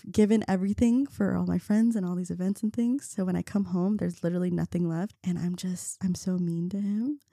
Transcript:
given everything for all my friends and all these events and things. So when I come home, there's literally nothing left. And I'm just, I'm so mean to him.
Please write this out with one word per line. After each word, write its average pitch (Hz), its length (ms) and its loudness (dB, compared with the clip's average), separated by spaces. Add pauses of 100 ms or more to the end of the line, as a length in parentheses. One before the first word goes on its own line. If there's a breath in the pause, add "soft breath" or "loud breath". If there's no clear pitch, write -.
(120)
given 214 360 6
everything 220 600 2
for 190 280 0
all 180 100 0
my 180 120 2
friends 226 380 2
and 185 100 -2
all 175 100 -2
these 180 160 -4
events 185 320 -2
and 214 100 -2
things. 240 360 -2
So 190 160 -4
when 180 100 0
I 175 60 0
come 202 240 -2
home, 185 320 0
there's 175 260 -4
literally 175 280 0
nothing 175 380 0
left. 170 340 -4
And 180 160 -2
I'm 180 160 -2
just, 180 480 -8
I'm 180 120 0
so 185 220 -2
mean 170 320 -2
to 196 80 -4
him. 214 420 -2 (140)